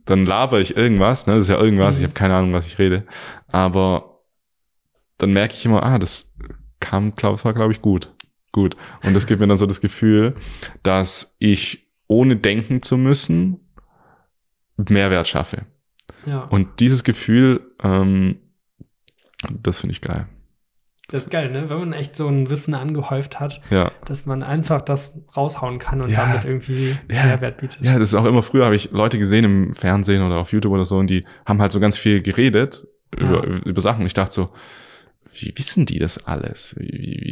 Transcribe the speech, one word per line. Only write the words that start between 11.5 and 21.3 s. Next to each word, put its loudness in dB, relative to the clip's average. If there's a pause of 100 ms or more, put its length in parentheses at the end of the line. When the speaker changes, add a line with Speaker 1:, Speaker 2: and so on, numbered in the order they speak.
Speaker 1:
ohne 4
denken -2
zu 0
müssen, 0 (1160)
Mehrwert 2
schaffe. -6 (600)
Speaker 2:
Ja. -4
Speaker 1:
Und -2
dieses 2
Gefühl, 2 (220)
ähm, 2 (1200)
das -4
finde -6
ich -10
geil. -8 (840)
Speaker 2:
Das -8
ist -14